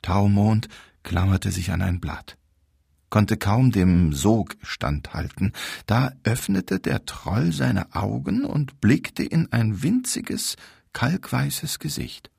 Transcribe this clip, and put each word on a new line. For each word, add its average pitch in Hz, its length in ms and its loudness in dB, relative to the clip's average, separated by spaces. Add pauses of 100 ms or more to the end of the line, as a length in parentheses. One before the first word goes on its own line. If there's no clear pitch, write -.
Taumond 101 640 2 (340)
klammerte 92 480 0
sich 90 220 -4
an 87 100 -2
ein 92 160 -2
Blatt, - 400 -10 (720)
konnte 107 260 4
kaum 117 360 2
dem 90 400 4
Sog 98 500 2
standhalten. - 880 -4 (340)
Da 131 260 0 (100)
öffnete 98 560 -2
der - 280 -4
Troll 131 440 -2
seine 127 460 -2
Augen 127 480 -2
und - 360 -4
blickte - 440 2
in - 260 -2
ein 110 320 0
winziges, - 720 -4 (380)
kalkweißes 139 880 -4
Gesicht. - 580 -10